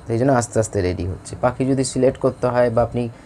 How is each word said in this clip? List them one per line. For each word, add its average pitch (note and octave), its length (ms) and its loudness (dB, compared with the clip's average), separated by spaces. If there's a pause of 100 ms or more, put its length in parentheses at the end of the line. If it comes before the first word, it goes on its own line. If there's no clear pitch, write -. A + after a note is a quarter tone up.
সেই A2+ 120 0
জন্য C3 120 2
আস্তে A#2+ 280 0
আস্তে G#2 220 0
ready F2+ 240 -2
হচ্ছে। - 360 -8
পাখি B2 240 0
যদি C3+ 180 2
select C3 360 0
করতে C3 280 0
হয় B2 220 4
বা A#2 140 2
আপনি A#2+ 260 -2 (160)